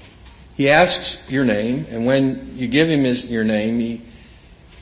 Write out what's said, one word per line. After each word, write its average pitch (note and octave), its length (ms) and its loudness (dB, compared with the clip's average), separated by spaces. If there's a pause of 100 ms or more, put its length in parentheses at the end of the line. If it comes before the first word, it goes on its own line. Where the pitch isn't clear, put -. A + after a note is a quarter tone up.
(560)
He C#3 120 2
asks E3+ 500 2 (100)
your C3+ 180 0
name, A#2 440 -2
and A2+ 140 -6
when C3+ 540 0
you B2 100 -4
give D3+ 200 2
him D3 140 2
his, B2 220 0
your A2+ 200 -2
name, A2 360 0
he A#2 220 -6 (800)